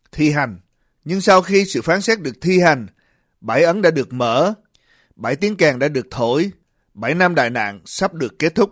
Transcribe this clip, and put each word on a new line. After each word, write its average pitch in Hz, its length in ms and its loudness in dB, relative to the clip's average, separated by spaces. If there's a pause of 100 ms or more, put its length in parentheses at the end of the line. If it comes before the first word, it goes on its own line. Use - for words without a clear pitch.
(120)
thi 151 200 0
hành. 131 280 -4 (460)
Nhưng 185 160 -4
sau 190 200 6
khi 196 240 2
sự 135 160 -4
phán 180 200 0
xét 220 200 -2
được 135 200 -10
thi 185 180 2
hành, 147 280 2 (540)
bảy 117 220 2
ấn 170 180 2
đã 175 100 4
được 131 220 -4
mở, 127 400 0 (640)
bảy 117 200 -6
tiếng 202 200 -2
kèn 151 240 2
đã 147 80 0
được 139 240 -4
thổi, 135 400 -2 (420)
bảy 113 200 -6
năm 175 220 0
đại 127 140 2
nạn 104 360 -6
sắp - 280 -4
được 143 260 -8
kết 165 160 -2
thúc, 202 160 2